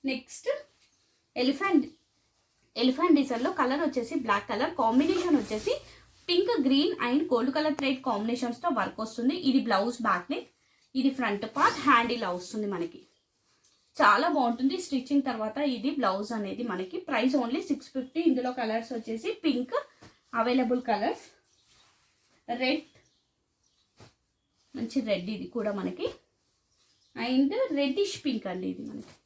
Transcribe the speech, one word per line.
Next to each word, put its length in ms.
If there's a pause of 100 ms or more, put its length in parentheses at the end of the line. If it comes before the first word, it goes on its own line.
నెక్స్ట్ 380 (960)
ఎలిఫెంట్, 420 (960)
ఎలిఫెంట్ 360
డిజైన్లో 400
కలర్ 280
వచ్చేసి 280 (120)
బ్లాక్ 240
కలర్, 280
కాంబినేషన్ 640
వచ్చేసి 320 (560)
పింక్, 240 (140)
గ్రీన్ 280 (140)
and 120 (120)
గోల్డ్ 240
కలర్ 240
థ్రెడ్ 260
కాంబినేషన్స్తో 720
వర్క్ 260
వస్తుంది. 320 (140)
ఇది 160
బ్లౌజ్ 400
బ్యాక్ 280
నెక్, 140 (520)
ఇది 180
ఫ్రంట్ 260 (140)
పార్ట్, 300
హ్యాండ్ 280
ఇలా 220
వస్తుంది 380
మనకి. 240 (1000)
చాలా 320
బాగుంటుంది 500
స్టిచ్చింగ్ 440
తర్వాత 300 (180)
ఇది 140 (100)
బ్లౌజ్ 360
అనేది 280 (100)
మనకి. 240 (100)
ప్రైస్ 360
only 260
సిక్స్ 240
ఫిఫ్టీ. 280 (100)
ఇందులో 260
కలర్స్ 380
వచ్చేసి 340 (160)
పింక్, 280 (680)
అవైలబుల్ 500
కలర్స్, 340 (1400)
రెడ్, 220 (1900)
మంచి 300
రెడ్ 280
ఇది 100 (100)
కూడా 220
మనకి, 300 (1200)
and 260 (260)
రెడ్డిష్ 340 (120)
పింక్ 260
అండి 220
ఇది 160
మనకి. 260 (100)